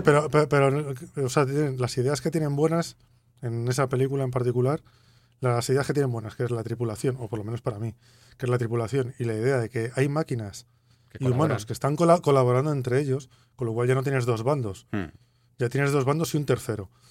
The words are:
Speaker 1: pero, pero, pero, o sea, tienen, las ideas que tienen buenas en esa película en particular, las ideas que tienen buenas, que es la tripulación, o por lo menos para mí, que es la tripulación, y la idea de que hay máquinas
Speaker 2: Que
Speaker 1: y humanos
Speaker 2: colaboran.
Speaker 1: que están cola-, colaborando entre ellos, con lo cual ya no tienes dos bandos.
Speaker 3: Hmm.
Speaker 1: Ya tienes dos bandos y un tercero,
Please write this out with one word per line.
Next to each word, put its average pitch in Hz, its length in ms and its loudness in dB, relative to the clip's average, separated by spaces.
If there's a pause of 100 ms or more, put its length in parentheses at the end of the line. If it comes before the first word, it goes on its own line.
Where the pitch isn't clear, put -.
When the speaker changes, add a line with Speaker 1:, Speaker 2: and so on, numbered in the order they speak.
Speaker 1:
pero, 151 280 4
pero, 151 180 4
pero, 139 460 2 (280)
o 127 60 -2
sea, 143 160 4
tienen, 135 340 0
las 123 180 -2
ideas 135 240 0
que 165 100 -2
tienen 151 240 0
buenas 160 420 0 (460)
en 117 240 -4
esa 127 200 2
película 135 360 0
en 127 80 -2
particular, 123 500 0 (600)
las 120 280 0
ideas 135 160 2
que 147 80 -2
tienen 135 180 0
buenas, 107 240 -8
que 127 80 -4
es 117 80 -2
la 113 120 -2
tripulación, 117 560 -4
o 117 100 -8
por 113 80 -6
lo 101 80 -8
menos 117 160 -6
para 107 160 -6
mí, 110 160 -6 (440)
que 123 100 -6
es - 20 0
la 123 80 2
tripulación, 120 640 -2
y 123 60 -4
la 113 100 -2
idea 127 220 0
de 113 120 -2
que 117 260 -4
hay 139 140 2
máquinas 131 560 -6 (460)
Speaker 2:
Que - 80 -18
Speaker 1:
y 135 80 -4
humanos 123 100 2
Speaker 2:
colaboran. 143 300 0
Speaker 1:
que 117 60 -8
están 143 220 -2
cola-, 170 260 6
colaborando 135 500 4
entre 127 280 0
ellos, 143 300 -2 (260)
con 120 120 -4
lo 110 60 -4
cual 120 140 0
ya 127 80 4
no 135 80 2
tienes 135 220 0
dos 113 180 0
bandos. 123 480 -2
Speaker 3:
Hmm. 92 180 -4 (500)
Speaker 1:
Ya 120 100 0
tienes 139 220 2
dos 139 140 2
bandos 151 280 0
y 156 40 0
un 147 100 -2
tercero, 104 420 -2 (220)